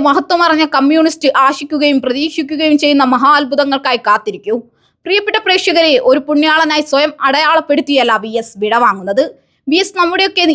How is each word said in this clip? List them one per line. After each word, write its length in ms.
മഹത്വമറിഞ്ഞ 600
കമ്മ്യൂണിസ്റ്റ് 540
ആശിക്കുകയും 580
പ്രതീക്ഷിക്കുകയും 800
ചെയ്യുന്ന 220
മഹാത്ഭുതങ്ങൾക്കായി 920
കാത്തിരിക്കൂ." 480
പ്രിയപ്പെട്ട 400
പ്രേക്ഷകരെ, 440
ഒരു 160
പുണ്യാളനായി 640
സ്വയം 200
അടയാളപ്പെടുത്തിയല്ല 840
വി 80
എസ് 220
വിടവാങ്ങുന്നത്. 600
വി 160
എസ് 160
നമ്മുടെയൊക്കെ 460